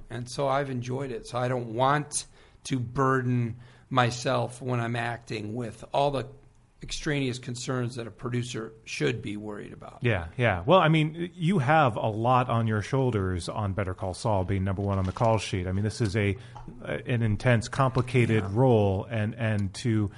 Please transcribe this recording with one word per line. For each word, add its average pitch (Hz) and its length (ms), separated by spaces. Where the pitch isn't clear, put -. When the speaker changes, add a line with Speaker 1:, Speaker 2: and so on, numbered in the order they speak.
Speaker 1:
and 117 180
so 139 200
I've 135 220
enjoyed 127 420
it. 110 160
So 123 100
I 123 100
don't 120 260
want 139 520
to 135 140
burden 123 800
myself 123 720
when 127 200
I'm 117 160
acting 117 580
with 120 300
all 143 160
the 135 160
extraneous 135 560
concerns 123 580
that 117 100
a 110 40
producer 120 600
should 131 360
be 104 160
worried 104 360
about. - 280
Speaker 2:
Yeah, 101 260
yeah. 104 260
Well, 165 140
I 160 100
mean, 160 480
you 180 220
have 139 380
a 131 120
lot 123 400
on 117 180
your 110 160
shoulders 101 680
on 98 240
Better 92 200
Call 92 200
Saul, 101 300
being 95 200
number 98 160
one 98 180
on 95 60
the 92 80
call 113 260
sheet. 92 280
I 92 60
mean, 98 120
this 107 160
is 107 160
a, 101 200
an - 400
intense, 113 460
complicated 120 760
Speaker 1:
Yeah. 98 80
Speaker 2:
role, 107 580
and, 107 240
and 104 400
to 107 440